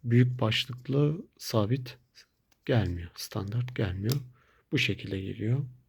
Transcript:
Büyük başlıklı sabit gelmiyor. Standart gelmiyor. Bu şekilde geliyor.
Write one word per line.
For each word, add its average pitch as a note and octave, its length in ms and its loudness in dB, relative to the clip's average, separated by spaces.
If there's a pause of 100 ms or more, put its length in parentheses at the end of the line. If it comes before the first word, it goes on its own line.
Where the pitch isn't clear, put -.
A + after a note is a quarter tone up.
Büyük B2 380 6
başlıklı C#3 840 0 (120)
sabit A2+ 600 0 (680)
gelmiyor. F2 500 0
Standart G#2+ 600 -6
gelmiyor. G2 400 0 (560)
Bu D#3 60 0
şekilde F#2+ 420 -2
geliyor. G#2 460 -2 (240)